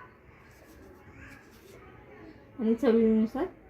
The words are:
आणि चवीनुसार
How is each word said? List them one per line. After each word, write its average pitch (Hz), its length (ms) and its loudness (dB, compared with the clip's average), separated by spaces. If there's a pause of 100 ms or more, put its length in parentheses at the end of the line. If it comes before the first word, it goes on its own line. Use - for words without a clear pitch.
(2500)
आणि 226 160 0
चवीनुसार 226 720 2 (240)